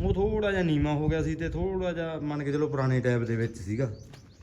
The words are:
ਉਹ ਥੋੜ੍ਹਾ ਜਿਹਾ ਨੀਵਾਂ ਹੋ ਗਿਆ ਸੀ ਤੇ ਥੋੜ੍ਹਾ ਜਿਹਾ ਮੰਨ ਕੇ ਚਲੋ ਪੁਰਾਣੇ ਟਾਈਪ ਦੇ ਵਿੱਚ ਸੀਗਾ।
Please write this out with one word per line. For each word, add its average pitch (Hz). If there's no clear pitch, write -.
ਉਹ 190
ਥੋੜ੍ਹਾ 208
ਜਿਹਾ 190
ਨੀਵਾਂ 151
ਹੋ 151
ਗਿਆ 160
ਸੀ 156
ਤੇ 160
ਥੋੜ੍ਹਾ 185
ਜਿਹਾ 160
ਮੰਨ 147
ਕੇ 139
ਚਲੋ 151
ਪੁਰਾਣੇ 131
ਟਾਈਪ 120
ਦੇ 113
ਵਿੱਚ 113
ਸੀਗਾ। 110